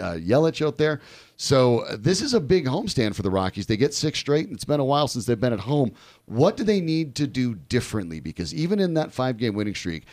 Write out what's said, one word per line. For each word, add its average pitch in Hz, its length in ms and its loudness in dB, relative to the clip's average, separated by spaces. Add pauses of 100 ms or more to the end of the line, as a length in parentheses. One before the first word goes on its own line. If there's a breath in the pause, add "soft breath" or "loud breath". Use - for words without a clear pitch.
uh, 92 120 -6
Yelich 127 540 2
out 147 120 -4
there. 151 240 0 (340 loud breath)
So, 127 440 4
uh, - 200 -8
this 175 220 2
is 285 100 -2
a 233 80 4
big 165 240 2
homestand 131 500 0
for - 60 -8
the 98 100 0
Rockies. 95 360 0
They 110 100 2
get 139 160 2
six - 260 -2
straight, 147 280 0
and 180 80 -12
it's 101 100 -10
been 147 160 0
a 139 60 2
while 143 220 2
since 120 180 -6
they've 120 120 2
been 123 140 2
at 104 80 -4
home. 123 320 0 (320 loud breath)
What 143 320 2
do - 80 -4
they 202 160 2
need 160 360 -2
to 147 100 -2
do 123 280 -2
differently? 95 640 -4
Because 78 340 -8
even 170 240 0
in 180 160 2
that 156 180 0
five-game 123 400 -2
winning 104 220 -2
streak, 82 380 -8